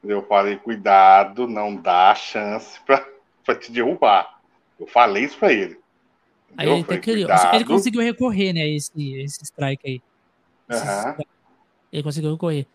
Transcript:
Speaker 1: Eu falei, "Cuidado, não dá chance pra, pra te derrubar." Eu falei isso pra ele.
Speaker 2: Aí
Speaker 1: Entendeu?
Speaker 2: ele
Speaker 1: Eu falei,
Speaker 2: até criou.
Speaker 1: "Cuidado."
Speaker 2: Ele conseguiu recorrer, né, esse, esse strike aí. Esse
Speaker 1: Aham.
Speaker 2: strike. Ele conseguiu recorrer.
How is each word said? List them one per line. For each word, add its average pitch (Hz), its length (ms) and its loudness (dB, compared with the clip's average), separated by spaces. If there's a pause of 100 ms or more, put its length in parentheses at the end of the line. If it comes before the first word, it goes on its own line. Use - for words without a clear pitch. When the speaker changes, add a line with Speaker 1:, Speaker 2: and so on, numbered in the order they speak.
Speaker 1:
Eu 101 200 -4
falei, 101 340 0
"Cuidado, 98 880 4
não 104 300 -6
dá 90 380 4
chance - 720 -8
pra, 135 200 2 (380)
pra 120 100 0
te - 160 -12
derrubar." 117 680 0 (400)
Eu 82 60 -14
falei 117 380 2
isso 139 140 -10
pra 190 140 2
ele. 95 260 -4 (800)
Speaker 2:
Aí 151 120 -4
Speaker 1:
Entendeu? - 40 2
Speaker 2:
ele 170 80 0
Speaker 1:
Eu 160 40 -8
falei, 180 140 -4
Speaker 2:
até - 0 -
criou. 214 300 -4
Speaker 1:
"Cuidado." 185 280 4
Speaker 2:
Ele 233 100 0
conseguiu 226 340 -2
recorrer, 233 540 -2
né, 160 140 -2
esse, 147 520 -8
esse 143 240 -14
strike 139 420 -8
aí. 127 160 -10 (680)
Esse 120 120 -6
Speaker 1:
Aham. 104 280 -6
Speaker 2:
strike. 147 180 -12 (640)
Ele 151 100 -8
conseguiu 151 300 -6
recorrer. 160 420 -6